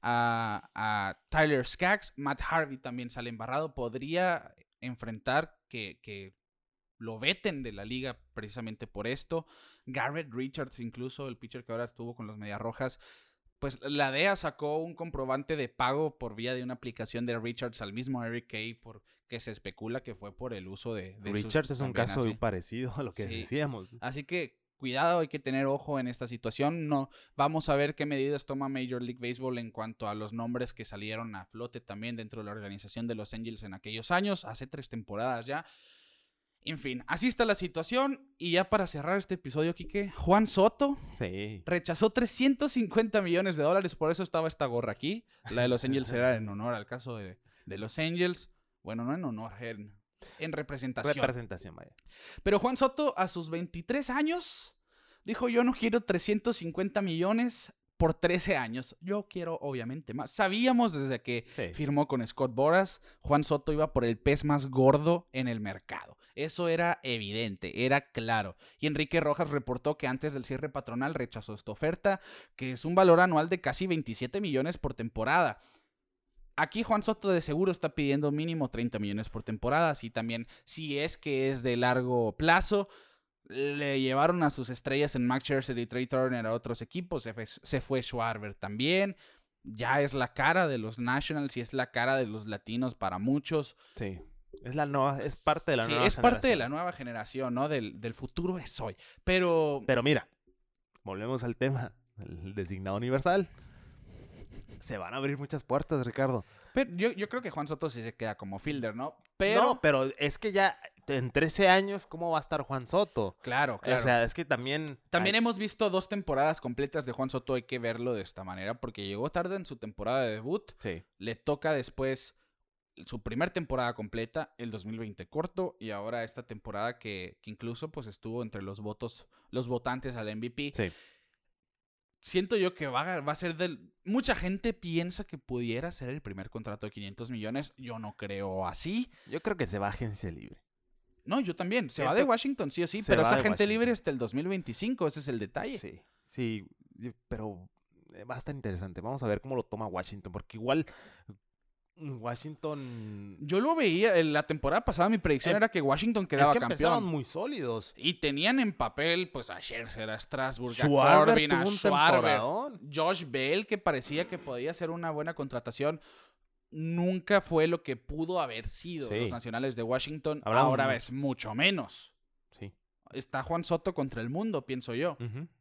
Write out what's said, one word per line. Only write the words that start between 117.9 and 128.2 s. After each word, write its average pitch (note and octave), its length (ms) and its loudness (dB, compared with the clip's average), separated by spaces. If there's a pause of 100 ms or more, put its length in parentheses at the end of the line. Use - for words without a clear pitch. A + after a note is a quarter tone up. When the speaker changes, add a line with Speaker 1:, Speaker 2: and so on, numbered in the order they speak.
Speaker 1:
de G#2 100 -2
esta F#2+ 220 -12
manera, F#2+ 360 -6
porque G2+ 260 -6
llegó G#2+ 240 -2
tarde F3+ 260 -2
en F#3 80 -6
su C3 120 -12
temporada A2+ 460 0
de A2+ 100 2
debut. B2+ 460 -4
Speaker 2:
Sí. F2+ 260 -6 (140)
Speaker 1:
Le A2 180 -6
toca D3+ 360 0
después C3 640 -2 (720)
su A2 160 -8
primer C3+ 280 -2
temporada B2+ 440 -2
completa, A2+ 640 -6
el A#2+ 120 -8
dos G2+ 140 -10
mil A2 140 -8
veinte G#2+ 280 -10
corto, F3 540 -4
y A2 100 -8
ahora A2 320 -6
esta A2+ 240 -10
temporada A2 520 -6
que, F#2+ 440 -10
que A2 80 -14
incluso, A#2 400 -8
pues, C3 160 -10
estuvo A2+ 360 -8